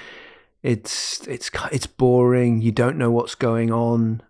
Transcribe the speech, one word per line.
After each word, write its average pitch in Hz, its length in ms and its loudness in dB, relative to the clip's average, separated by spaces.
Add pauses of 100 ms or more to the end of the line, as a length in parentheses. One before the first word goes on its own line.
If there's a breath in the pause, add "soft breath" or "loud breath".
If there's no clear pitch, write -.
(640 loud breath)
it's, - 680 -4
it's 123 200 -10
ki-, - 220 -8
it's 131 160 -4
boring. 123 720 4
You 113 120 2
don't 131 260 0
know 120 140 2
what's 117 240 -2
going 113 340 0
on. 117 600 0